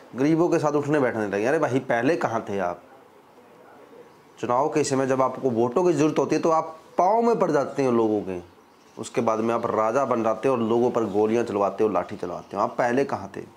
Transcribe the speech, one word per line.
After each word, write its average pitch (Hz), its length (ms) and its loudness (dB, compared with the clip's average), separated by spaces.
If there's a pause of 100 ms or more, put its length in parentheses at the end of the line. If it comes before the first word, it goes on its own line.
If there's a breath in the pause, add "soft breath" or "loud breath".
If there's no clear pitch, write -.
(160 loud breath)
गरीबों 156 340 2
के 160 100 2
साथ 147 120 0
उठने 147 280 0
बैठने 110 280 0
लगे। 101 180 -2
अरे 151 140 2
भाई, 131 220 0
पहले 127 340 0
कहाँ 113 340 -2
थे 98 100 -4
आप? 87 220 -4 (1600)
चुनाव 123 300 0
के 151 140 0
समय 135 240 0
जब 131 140 2
आपको 131 280 0
वोटों 120 340 0
की 180 100 2
ज़रूरत 147 260 2
होती 139 160 0
है 156 60 -2
तो 170 100 2
आप 160 260 -2 (200)
पाँव 202 240 4
में 233 180 2
पड़ 170 120 0
जाते 139 340 0
हो 123 60 2
लोगों 110 300 2
के, 90 180 -8 (580)
उसके 120 240 -4
बाद 113 180 2
में 113 160 0
आप 117 120 -2
राजा 113 380 0
बन 120 180 0
जाते 110 260 0
हो 131 60 2
और 117 60 0
लोगों 117 300 2
पर 117 160 0
गोलियां 107 380 2
चलवाते 101 380 0
हो, 107 60 4
लाठी 92 280 -4
चलवाते 90 400 -10
हो। 101 60 0
आप 120 140 -4
पहले 131 280 0
कहाँ 101 300 -8
थे? 95 60 -12 (160)